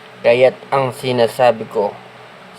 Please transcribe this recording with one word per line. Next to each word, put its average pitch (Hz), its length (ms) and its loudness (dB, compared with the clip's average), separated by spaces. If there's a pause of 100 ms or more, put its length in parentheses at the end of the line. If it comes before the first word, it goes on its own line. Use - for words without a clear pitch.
(220)
Kaya't 123 320 4 (160)
ang 131 240 -2
sinasabi 120 720 0
ko 104 320 -4 (600)